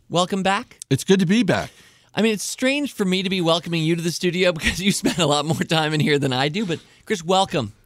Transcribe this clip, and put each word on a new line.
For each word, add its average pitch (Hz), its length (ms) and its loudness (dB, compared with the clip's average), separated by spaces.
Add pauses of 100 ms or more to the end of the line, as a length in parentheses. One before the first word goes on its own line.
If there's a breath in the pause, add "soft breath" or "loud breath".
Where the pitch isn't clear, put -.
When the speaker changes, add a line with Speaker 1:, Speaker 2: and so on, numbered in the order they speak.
Speaker 1:
welcome 185 340 0
back. 196 360 -2 (120)
Speaker 2:
It's 135 140 0
good 190 160 6
to 190 60 2
be 214 160 4
back. 131 280 0 (440 soft breath)
Speaker 1:
I 190 80 0
mean, 220 100 2
it's 214 120 -6
strange 277 500 -2
for 214 100 -2
me 185 180 0
to 190 60 -4
be 185 140 -2
welcoming 165 420 0
you 160 100 2
to 170 60 -6
the 170 100 -2
studio 180 420 0
<laughs> - 20 -2
because - 260 -4
you 196 120 2
spend - 260 -2
a 175 80 2
lot 143 180 0
more 151 160 -2
time 156 320 0
in 156 80 0
here 147 180 2
than 135 140 0
I 131 160 0
do, 190 160 -4
but 170 160 -6 (240 soft breath)
Chris, 196 180 -4
welcome. 175 520 0 (100)